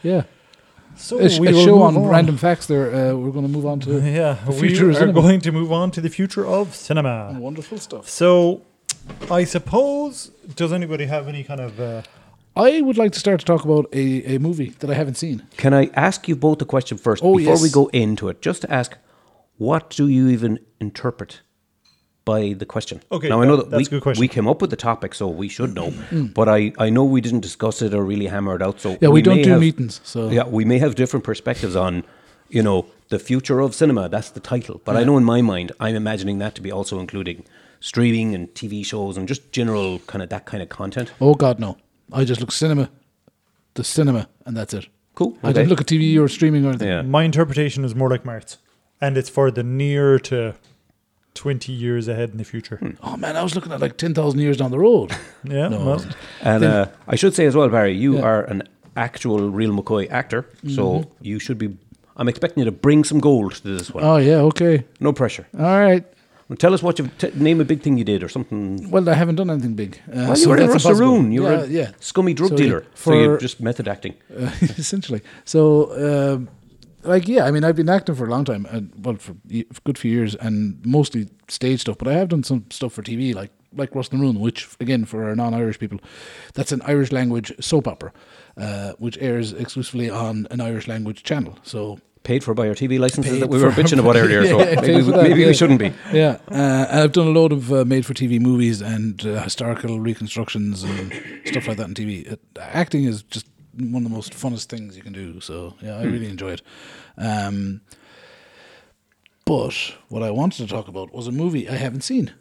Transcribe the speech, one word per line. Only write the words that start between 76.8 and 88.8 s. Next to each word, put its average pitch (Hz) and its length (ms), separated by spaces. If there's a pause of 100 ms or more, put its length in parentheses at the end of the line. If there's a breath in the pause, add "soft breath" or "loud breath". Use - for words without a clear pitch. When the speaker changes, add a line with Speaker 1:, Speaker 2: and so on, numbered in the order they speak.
Speaker 1:
like, 180 240
yeah, 233 180
I 139 60
mean, 151 120
I've 165 120
been 160 140
acting 185 260
for 127 100
a 110 40
long 131 160
time, 104 260
uh, 113 100 (200)
well, 117 160
for 92 180 (140)
y-, 113 200
a - 140
good 139 140
few 117 140
years, 113 240
and 107 500
mostly 123 440 (180)
stage 127 340
stuff, 104 180
but 117 80
I 135 60
have 180 160
done 160 140
some 123 280
stuff 127 220
for - 100
T 117 120
V, 123 180
like, 98 180 (240)
like 143 180
Rossaroon, 131 460
which, 113 280 (120)
again, 123 260
for 110 220
our 107 80
non-Irish 117 440
people, 101 200 (560 loud breath)
that's - 160
an 135 140
Irish 143 260
language 123 480
soap - 280
opera, - 240 (460 soft breath)
uh, 101 420